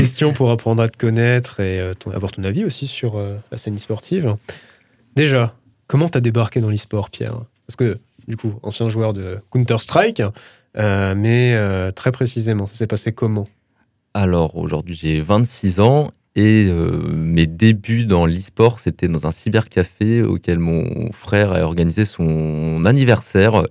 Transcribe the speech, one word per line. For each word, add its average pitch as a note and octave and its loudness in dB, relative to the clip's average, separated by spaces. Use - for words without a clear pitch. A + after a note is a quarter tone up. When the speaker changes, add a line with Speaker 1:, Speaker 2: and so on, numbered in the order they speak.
Speaker 1:
questions C#3+ 0
pour B2+ 2
apprendre A2+ 0
à A2+ 0
te - -20
connaître A#2+ 0
et, F#2+ -2
euh, F#2 -4
ton, - -12
avoir A2+ -6
ton F#2 -10
avis A#2+ -2
aussi C#3 -6
sur, A2+ -6
euh, G2+ -6
la A#2 -10
scène G#2+ -8
e-sportive. A2 -4
Déjà, C3+ 2
comment D#3 2
t'as C3+ 0
débarqué A#2 0
dans A2 0
l'e-sport, G#2 -4
Pierre ? A2+ -8
Parce - -18
que, A#2 0
du A2+ -8
coup, G#2+ -6
ancien A2+ -4
joueur A2 -2
de F#2+ -8
Counter-Strike, B2+ 0
euh, G2 0
mais, A#2 2
euh, F#2+ 0
très B2+ -4
précisément, A2+ -2
ça - -10
s'est A2 -4
passé A2 -4
comment ? G#2+ -2
Speaker 2:
Alors, F2 2
aujourd'hui, D#2+ -6
j'ai D#2 -2
vingt-six G2 0
ans C3+ 4
et, G#2+ 6
euh, E2 0
mes D#2+ 2
débuts A2+ 2
dans F2+ 4
l'e-sport, G#2 2
c'était - -2
dans D#2+ -2
un E2 -2
cybercafé A2 0
auquel F2 0
mon E2 -2
frère G#2 0
a F2 2
organisé E2+ 0
son D#2+ -2
anniversaire A2 4